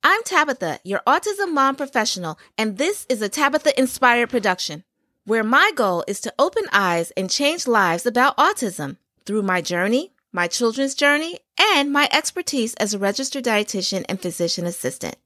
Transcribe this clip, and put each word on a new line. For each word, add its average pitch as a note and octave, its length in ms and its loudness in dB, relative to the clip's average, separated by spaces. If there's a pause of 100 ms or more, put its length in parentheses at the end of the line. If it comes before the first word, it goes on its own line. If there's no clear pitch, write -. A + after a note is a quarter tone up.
I'm F#4+ 200 4
Tabitha, D4 600 -2
your F#3+ 240 -4
autism F#4+ 440 0
mom C4+ 240 2
professional, G#3+ 640 -4 (180)
and G#3+ 200 -2
this E4+ 320 -2
is A3+ 120 -2
a G#3 60 -4
Tabitha D4 500 0
Inspired A#3+ 520 2
production, F#3 560 -2 (400)
where A3 180 0
my C#4+ 320 4
goal F#3 320 0
is G3 140 -6
to A3+ 160 -8
open F#4 340 0
eyes F3 460 2
and F#3+ 120 -4
change D4 380 0
lives F#3+ 380 2
about A#3+ 320 2
autism A3+ 600 0 (280)
through G#3 160 -2
my F#3 180 0
journey, F#3+ 540 -2 (180)
my F3 160 -2
children's B3 460 -2
journey, D4 460 2 (200)
and D#4 320 4
my C#4+ 200 2
expertise C#4+ 640 -2
as G#3 180 -2
a G3+ 60 -6
registered B3+ 440 -4
dietitian G#3 640 -2
and F#3 140 -4
physician F3 440 -2
assistant. - 600 -6